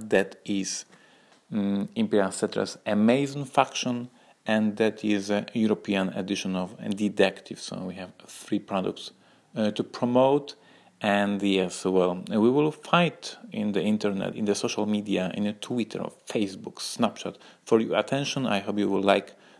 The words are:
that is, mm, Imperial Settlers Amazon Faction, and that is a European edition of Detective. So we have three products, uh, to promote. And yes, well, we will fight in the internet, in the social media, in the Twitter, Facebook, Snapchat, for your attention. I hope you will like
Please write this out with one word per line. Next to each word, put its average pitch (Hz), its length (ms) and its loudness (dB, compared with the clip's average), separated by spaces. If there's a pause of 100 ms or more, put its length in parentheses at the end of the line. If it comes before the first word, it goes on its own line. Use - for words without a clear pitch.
that 98 380 2
is, 98 420 -4 (680)
mm, 101 420 0
Imperial 104 360 2
Settlers 104 520 -4
Amazon 131 600 2
Faction, 123 640 -2 (380)
and 107 300 2
that 110 280 0
is 101 240 2
a 101 240 0
European 101 560 2
edition 95 460 -4
of 90 200 -4 (200)
Detective. 98 640 0
So - 240 -12
we 92 100 -8
have 92 160 -12 (160)
three - 340 -6
products, 98 520 -4 (440)
uh, 110 140 0
to 107 140 -4
promote. 131 720 2 (440)
And 101 440 2
yes, 95 420 2
well, 90 420 2
we 110 220 4
will 147 220 2
fight - 680 -2 (140)
in 104 220 -4
the 95 100 0
internet, 101 520 0
in 110 100 -4
the 101 100 0
social 104 320 -2
media, 101 480 0
in 104 80 -2
the 104 100 -2
Twitter, 107 520 -4 (200)
Facebook, 104 540 -4
Snapchat, - 560 -4 (300)
for 113 140 6
your 110 200 0
attention. 135 480 -2
I 101 140 0
hope 104 180 -4
you 98 100 0
will 98 140 0
like 98 320 4 (240)